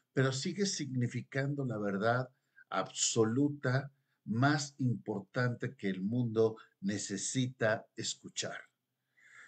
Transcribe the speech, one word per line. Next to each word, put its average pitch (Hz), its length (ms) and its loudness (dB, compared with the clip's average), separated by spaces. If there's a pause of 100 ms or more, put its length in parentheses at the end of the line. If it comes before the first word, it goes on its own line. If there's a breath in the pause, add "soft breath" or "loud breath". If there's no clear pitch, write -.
(140 loud breath)
pero 131 180 4
sigue 190 320 -2
significando 135 1000 -2
la 113 100 -2
verdad 107 540 0 (400 soft breath)
absoluta 127 1200 2 (320)
más 139 540 2
importante 120 1000 -2
que 98 140 -2
el 90 100 -4
mundo 113 560 2 (240 loud breath)
necesita 107 1120 -2
escuchar. - 640 -8 (880 loud breath)